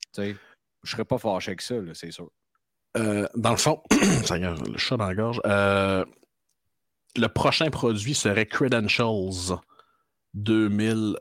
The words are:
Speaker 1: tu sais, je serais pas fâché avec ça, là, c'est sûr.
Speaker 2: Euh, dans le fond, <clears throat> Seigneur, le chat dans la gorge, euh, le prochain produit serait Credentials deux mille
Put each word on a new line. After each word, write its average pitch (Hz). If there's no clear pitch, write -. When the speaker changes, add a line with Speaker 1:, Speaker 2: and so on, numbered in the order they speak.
Speaker 1:
tu -
sais, 101
je -
serais 110
pas 127
fâché 101
avec 90
ça, -
là, 90
c'est 82
sûr. 85
Speaker 2:
Euh, 104
dans 113
le 110
fond, -
<clears throat> 185
Seigneur, 87
le 55
chat -
dans 107
la 92
gorge, 113
euh, 98
le 113
prochain 151
produit 113
serait 107
Credentials 104
deux 110
mille 107